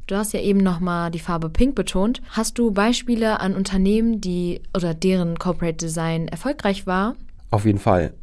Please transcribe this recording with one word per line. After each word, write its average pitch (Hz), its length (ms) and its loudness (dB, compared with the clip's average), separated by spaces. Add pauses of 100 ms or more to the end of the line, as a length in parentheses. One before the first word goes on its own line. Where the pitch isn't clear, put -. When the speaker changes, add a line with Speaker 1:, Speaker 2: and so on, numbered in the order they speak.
Speaker 1:
Du 196 80 -2
hast 208 180 -2
ja 208 60 -2
eben 196 200 2
nochmal 175 500 0
die 170 100 -6
Farbe 165 300 -2
Pink 247 240 4
betont. 196 560 0
Hast - 300 -2
du 233 120 2
Beispiele 220 680 2
an 190 160 -2
Unternehmen, 196 680 2
die 175 400 -2 (140)
oder 175 180 -2
deren 170 460 0
Corporate 170 380 -2
Design 165 500 -2
erfolgreich 202 580 -2
war? 190 300 0 (340)
Speaker 2:
Auf 107 160 2
jeden 104 140 4
Fall. 90 440 4